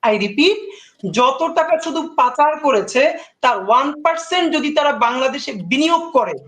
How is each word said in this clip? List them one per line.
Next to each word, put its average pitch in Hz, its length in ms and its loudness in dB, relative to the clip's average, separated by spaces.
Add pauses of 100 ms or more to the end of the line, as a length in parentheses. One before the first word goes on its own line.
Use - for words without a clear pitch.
(100)
I 214 40 2 (100)
repeat, 311 340 2 (600)
যত 262 220 2 (180)
টাকা 330 160 2 (100)
শুধু 262 160 -4 (180)
পাচার 302 340 2 (120)
করেছে 254 380 2 (420)
তার 240 120 4 (100)
ওয়ান 254 220 4 (160)
পার্সেন্ট 330 420 0 (100)
যদি 294 120 -2 (100)
তারা 294 140 2 (140)
বাংলাদেশে 262 440 -2 (200)
বিনিয়োগ 330 320 2 (140)
করে 214 180 0 (140)